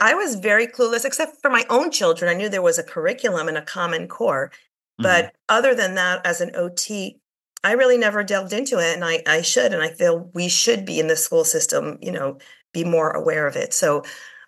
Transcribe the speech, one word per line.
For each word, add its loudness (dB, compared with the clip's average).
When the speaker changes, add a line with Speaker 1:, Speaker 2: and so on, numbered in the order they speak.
Speaker 1:
I 4
was -2
very 2
clueless, -2
except -6
for 2
my 4
own 2
children. 0
I 4
knew -4
there -2
was 2
a -4
curriculum -2
and -2
a -6
Common -4
Core. -2
Speaker 2:
Mm-hmm. -14
Speaker 1:
But 2
other 4
than -2
that, 0
as -2
an -4
O -2
T, -8
I 2
really 6
never 0
delved -4
into -2
it. 2
And -6
I, -2
I 4
should, 2
and 0
I -2
feel 0
we -4
should 0
be -4
in 0
the 2
school 0
system, -2
you -8
know, -6
be -2
more 2
aware 0
of -4
it. -4
So, 2